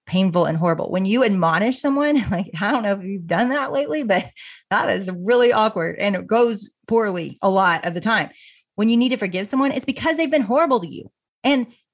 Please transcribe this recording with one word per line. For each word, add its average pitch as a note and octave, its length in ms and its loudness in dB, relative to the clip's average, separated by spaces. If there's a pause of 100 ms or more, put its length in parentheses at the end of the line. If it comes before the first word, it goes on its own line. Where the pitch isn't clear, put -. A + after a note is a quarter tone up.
painful F3+ 400 2
and D#3+ 100 0
horrible. E3 360 0
When F#3 140 -2
you A#3 180 2
admonish F#3+ 560 2
someone, C#4+ 480 0
<laughs> E3+ 40 -2
like, F#3 200 -4 (100)
I G#3 100 0
don't A#3+ 120 0
know G3+ 100 0
if G3 100 -6
you've F#3 220 -8
done F3+ 240 0
that C#4 220 -4
lately, D4 320 -4
but G3 200 0 (460)
that G#3+ 200 0
is F#3 200 -2 (160)
really A#3+ 260 4
awkward F#3+ 460 0
and G3 180 0
it - 120 -8
goes A#3 420 2 (180)
poorly F#3 540 -2
a G3 80 2
lot F#3+ 360 2
of E3+ 100 -4
the F3 60 -6
time. G#3 280 0 (460)
When G#3+ 120 2
you A#3 100 4
need B3 120 4
to B3 80 -2
forgive F#3+ 300 -4
someone, C4+ 240 0
it's - 120 -6
because D#4+ 320 -2
they've D#4 140 0
been C#4+ 140 2
horrible C4 360 2
to E3+ 80 -8
you - 220 -14 (340)
and C4 220 2 (280)